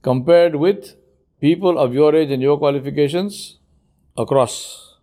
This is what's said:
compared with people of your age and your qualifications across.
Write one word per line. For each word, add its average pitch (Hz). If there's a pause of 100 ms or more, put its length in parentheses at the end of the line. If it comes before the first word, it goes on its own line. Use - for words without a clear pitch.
compared 156
with 190 (440)
people 170
of 123
your 151
age 156
and 131
your 143
qualifications 143 (600)
across. -